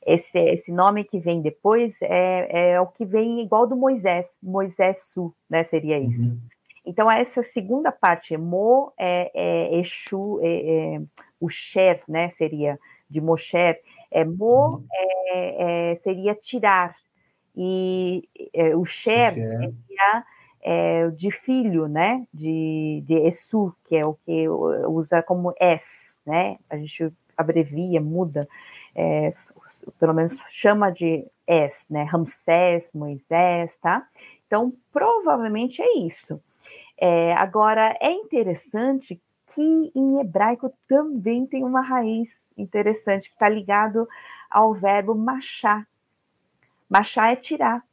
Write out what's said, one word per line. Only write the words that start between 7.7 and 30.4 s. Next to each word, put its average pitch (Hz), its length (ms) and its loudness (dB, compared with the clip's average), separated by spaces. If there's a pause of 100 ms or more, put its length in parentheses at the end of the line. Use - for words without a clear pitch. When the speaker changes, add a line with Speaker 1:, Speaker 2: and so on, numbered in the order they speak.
Speaker 1:
parte, 170 460 0
Mo 196 640 2
é, 180 360 0
é 170 440 0
Exu, 196 640 -6
é, 160 540 0
é 151 40 -8 (400)
o 170 80 -4
Sher, 180 580 2
né, 165 220 -4
seria 147 500 -4 (300)
de 147 120 -6
Mosher, 165 600 0 (300)
é 160 140 2
Mo 233 520 2
Speaker 2:
Uhum. - 160 -16
Speaker 1:
é, 185 1000 -2
é, 170 40 -4
seria 190 380 -2
tirar, 202 600 0 (600)
e, 185 720 -2 (240)
é, 160 240 2
o 180 80 0
Sher 226 480 2
Speaker 2:
O - 40 -6
Sher. 117 100 -4
Speaker 1:
seria, 196 760 -2 (360)
é, 170 520 0
de 165 180 -4
filho, 196 580 0
né, 202 460 0
de, 156 720 -4
de 160 80 2 (120)
Esu, 180 480 -2 (100)
que 165 120 -2
é 151 80 2
o 156 80 -2 (140)
que 160 200 -2 (400)
usa 160 360 0
como 180 360 -2
Es, - 680 0
né, 180 320 -2 (100)
a 156 80 -10
gente 156 340 -6 (240)
abrevia, 160 680 0
muda, 151 440 -4 (480)
é, 156 380 -2 (680)
pelo 160 140 2
menos 165 240 0 (140)